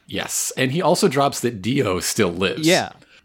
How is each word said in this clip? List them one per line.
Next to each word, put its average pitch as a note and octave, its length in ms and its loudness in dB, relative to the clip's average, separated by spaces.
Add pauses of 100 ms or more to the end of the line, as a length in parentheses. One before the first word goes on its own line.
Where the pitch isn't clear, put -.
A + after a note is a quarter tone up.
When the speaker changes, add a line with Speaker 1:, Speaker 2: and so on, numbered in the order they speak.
Speaker 1:
Yes, - 500 -6
and C3 160 0
he F3 100 -2
also E3+ 260 4
drops C#3 320 0
that A#2+ 220 -2
Dio A2 380 0
still F#2 320 0
lives. F#2+ 340 -2
Speaker 2:
Yeah. D#3 240 2 (340)